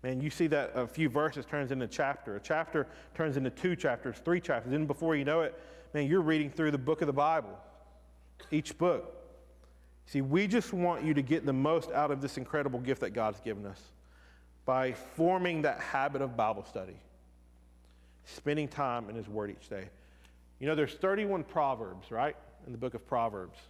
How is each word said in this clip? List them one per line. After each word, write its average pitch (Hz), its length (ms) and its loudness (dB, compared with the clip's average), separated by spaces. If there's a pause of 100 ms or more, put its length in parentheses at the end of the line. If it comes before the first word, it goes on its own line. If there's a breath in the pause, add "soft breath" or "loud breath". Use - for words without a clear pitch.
man, 131 200 -4
you 147 80 -2
see 165 180 2
that 143 280 2
a 123 120 0
few 156 220 0
verses 147 360 0
turns 139 280 -2
into 131 100 -2
a 110 60 -4
chapter. 135 480 -2
A - 20 -6
chapter 156 480 0 (260 loud breath)
turns 156 220 0
into 131 140 0
two 180 260 0
chapters, - 480 -2
three 175 160 2
chapters. 123 320 -2
Then 151 140 2
before 156 320 0
you 139 80 0
know 160 160 4
it, - 200 -2 (320 loud breath)
man, 147 140 0
you're 180 140 6
reading 151 280 2
through 151 220 2
the 143 60 2
book 151 240 0
of 156 60 2
the 143 40 2
Bible, 143 480 2 (880)
each - 280 0
book. 165 360 2 (920 soft breath)
See, 139 160 0
we 165 260 4
just 214 240 2
want 175 320 2
you 156 100 2
to 143 80 4
get 143 240 2
the 139 60 4
most 147 400 4
out 147 200 2
of 135 100 -2
this 139 160 -6
incredible 135 420 -2
gift 127 220 -2
that 120 80 -2
God's 107 320 0
given 104 240 -6
us 95 160 -12 (840 soft breath)
by 131 300 2
forming 170 720 0
that 143 160 2
habit 139 420 0
of 123 160 -2
Bible 107 260 0
study, 92 320 -10 (1300 soft breath)
spending 147 420 -2
time 120 420 -2
in 110 60 -10
His 104 120 -8
Word 104 220 -4
each - 180 -14
day. 95 220 -10 (720 soft breath)
You 135 80 -4
know, 156 80 2
there's 143 180 0
thirty-one 196 520 0
Proverbs, 113 680 -2
right, 131 240 0 (320)
in 127 40 -12
the 117 60 -10
book 123 160 -4
of 117 140 -12
Proverbs. 104 500 -2 (120)